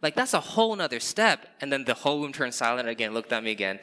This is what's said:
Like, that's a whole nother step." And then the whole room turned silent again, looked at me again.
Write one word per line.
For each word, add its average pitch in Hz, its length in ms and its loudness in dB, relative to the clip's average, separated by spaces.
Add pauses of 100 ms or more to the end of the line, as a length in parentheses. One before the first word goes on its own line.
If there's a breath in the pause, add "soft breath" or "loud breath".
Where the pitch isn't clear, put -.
Like, 151 140 0
that's 247 180 2
a 196 60 4
whole 220 360 2
nother 156 240 -2
step." 202 480 2 (140)
And 139 100 -4
then 135 140 0
the 123 80 2
whole 147 280 0
room 143 120 -6
turned 127 200 -4
silent 120 360 0
again, 113 240 -4
looked 113 180 -4
at 113 120 0
me 110 80 -2
again. 98 320 -2